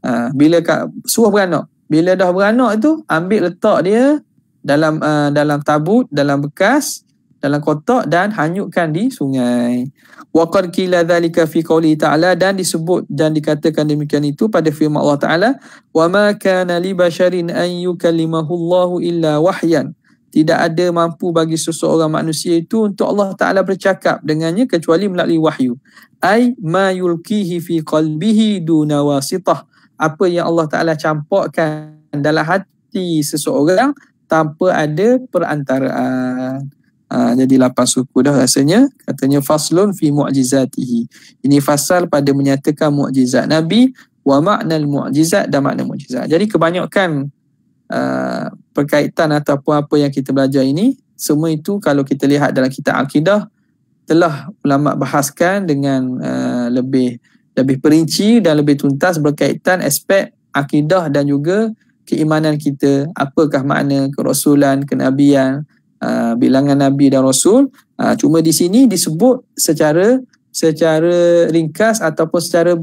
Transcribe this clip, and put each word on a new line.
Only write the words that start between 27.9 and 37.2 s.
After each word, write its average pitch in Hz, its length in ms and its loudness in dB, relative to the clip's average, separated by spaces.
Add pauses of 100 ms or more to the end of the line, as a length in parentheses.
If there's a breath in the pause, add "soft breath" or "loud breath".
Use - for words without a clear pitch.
duna 151 400 0
wasitah. 147 640 -2 (320 soft breath)
Apa 156 320 0
yang 170 220 -2
Allah 165 180 0
Ta'ala 165 240 -2
campakkan 151 1040 -4 (160)
dalam 151 320 0
hati 175 800 -4
seseorang 160 720 0 (320 soft breath)
tanpa 160 480 0
ada 156 400 0 (140)
perantaraan. 131 1400 -4 (380)
Ha, 123 320 0